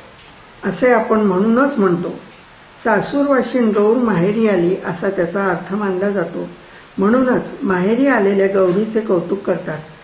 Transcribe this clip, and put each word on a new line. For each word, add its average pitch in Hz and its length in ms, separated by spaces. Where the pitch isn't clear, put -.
असे 247 280
आपण 220 280
म्हणूनच 226 580
म्हणतो. 180 300
सासूरवाशीण 240 840
गौर 208 280
माहेरी 214 520
आली 185 280
असा 190 240
त्याचा 185 340
अर्थ 175 300
मानला 196 360
जातो. 175 380
म्हणूनच 233 640
माहेरी 208 440
आलेल्या 196 400
गौरीचे 196 540
कौतुक 196 420
करतात. 165 360